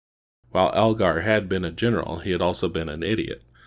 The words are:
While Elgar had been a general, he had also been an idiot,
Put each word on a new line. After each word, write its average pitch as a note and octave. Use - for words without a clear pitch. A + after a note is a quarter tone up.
While F#2
Elgar G2+
had G#2
been F#2
a E2
general, F2+
he F#2+
had F2
also F2+
been E2
an D#2
idiot, -